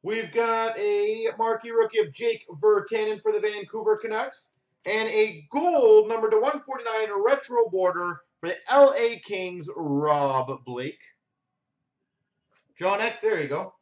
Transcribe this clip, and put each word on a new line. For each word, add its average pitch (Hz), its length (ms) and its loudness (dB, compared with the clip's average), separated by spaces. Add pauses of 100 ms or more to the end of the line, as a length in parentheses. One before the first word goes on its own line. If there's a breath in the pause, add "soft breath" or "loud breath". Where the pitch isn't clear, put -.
We've 208 300 -6
got 226 480 -2
a 208 480 0 (100)
marquee 453 340 -2
rookie 453 280 2
of 427 140 -2
Jake 466 360 -4
Virtanen 214 720 0
for 214 120 0
the 208 80 -2
Vancouver 214 560 -2
Canucks, - 500 -8 (380)
and 220 240 -2
a 208 420 0
gold 254 560 6
number 220 220 -2
to 214 100 4
one 277 220 0
forty-nine 226 480 -6 (120)
retro 247 480 0
border 180 520 -2 (180)
for 165 80 -8
the 175 100 -4 (120)
L 277 280 8
A 233 220 0
Kings, 180 560 -8
Rob 143 920 -2
Blake. 127 360 -10 (1800)
John 196 240 0
X, 226 180 -4
there 208 220 0
you 139 80 -6
go. 156 320 -6